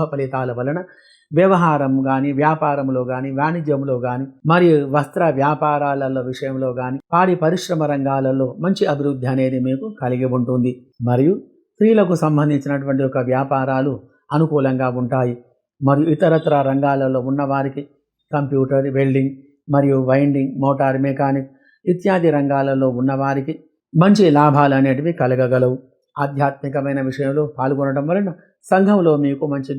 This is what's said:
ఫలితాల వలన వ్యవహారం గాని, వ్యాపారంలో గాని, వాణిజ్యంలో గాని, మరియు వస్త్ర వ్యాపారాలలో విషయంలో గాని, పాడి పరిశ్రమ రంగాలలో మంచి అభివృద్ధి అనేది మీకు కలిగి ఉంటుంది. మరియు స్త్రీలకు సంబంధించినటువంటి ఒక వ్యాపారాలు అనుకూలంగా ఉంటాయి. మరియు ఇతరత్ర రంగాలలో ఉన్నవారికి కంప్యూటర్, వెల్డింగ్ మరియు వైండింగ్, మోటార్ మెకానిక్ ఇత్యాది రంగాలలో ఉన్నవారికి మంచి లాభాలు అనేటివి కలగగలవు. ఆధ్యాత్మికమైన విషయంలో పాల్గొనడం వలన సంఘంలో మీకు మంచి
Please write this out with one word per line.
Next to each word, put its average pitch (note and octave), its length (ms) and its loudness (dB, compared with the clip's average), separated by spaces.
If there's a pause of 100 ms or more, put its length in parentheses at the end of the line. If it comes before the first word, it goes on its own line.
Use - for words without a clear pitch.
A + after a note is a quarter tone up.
(120)
ఫలితాల C3 400 -6
వలన C3 280 -4 (520)
వ్యవహారం D#3+ 640 2 (140)
గాని, C3+ 240 0
వ్యాపారంలో C#3+ 720 -2
గాని, B2+ 280 -6
వాణిజ్యంలో C#3+ 680 -2
గాని, B2 260 -6 (220)
మరియు E3+ 280 6 (160)
వస్త్ర D3 380 -2
వ్యాపారాలలో C#3+ 920 -2
విషయంలో C3 500 -6
గాని, B2+ 280 -6 (140)
పాడి F3+ 220 2
పరిశ్రమ E3 480 -2
రంగాలలో C3+ 640 0 (120)
మంచి F#3+ 260 -2
అభివృద్ధి C#3 420 -2
అనేది C3 320 0
మీకు C3 280 -4 (140)
కలిగి B2+ 240 -2
ఉంటుంది. B2+ 460 0 (320)
మరియు B2+ 300 2 (400)
స్త్రీలకు G#3 420 4
సంబంధించినటువంటి C#3+ 880 0
ఒక C3+ 140 -2
వ్యాపారాలు C3 760 0 (380)
అనుకూలంగా C#3 580 0
ఉంటాయి. B2 460 -2 (460)
మరియు C#3 280 2
ఇతరత్ర D#3 520 2
రంగాలలో C3+ 580 0
ఉన్నవారికి C3+ 640 -4 (480)
కంప్యూటర్, C#3 640 0
వెల్డింగ్ C3+ 400 0 (360)
మరియు C#3+ 340 2
వైండింగ్, C#3 540 2
మోటార్ C3+ 440 0
మెకానిక్ C#3 500 -2 (340)
ఇత్యాది F3+ 460 0
రంగాలలో C#3 580 0
ఉన్నవారికి C3+ 640 -2 (400)
మంచి G3+ 360 6
లాభాలు C#3+ 460 6
అనేటివి C3+ 380 2
కలగగలవు. B2+ 640 0 (380)
ఆధ్యాత్మికమైన C#3 840 -4
విషయంలో C3 440 -2
పాల్గొనడం C#3 640 -2
వలన F#3+ 220 -2 (340)
సంఘంలో F#3+ 540 4
మీకు C#3+ 300 -2
మంచి C#3 320 -6